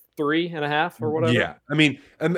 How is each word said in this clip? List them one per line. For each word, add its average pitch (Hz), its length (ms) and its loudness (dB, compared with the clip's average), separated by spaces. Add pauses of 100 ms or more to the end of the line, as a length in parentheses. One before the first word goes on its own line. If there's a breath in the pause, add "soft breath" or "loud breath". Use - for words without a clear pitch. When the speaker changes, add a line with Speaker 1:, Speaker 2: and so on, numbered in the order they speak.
(160)
Speaker 1:
three 160 340 -2
and 160 140 -6
a 147 40 -2
half 151 340 -2
or 117 80 -2
whatever. 160 240 0
Speaker 2:
Yeah. 90 220 0 (140)
I 143 40 -4
mean, 151 260 4 (200 loud breath)
um, 165 180 -2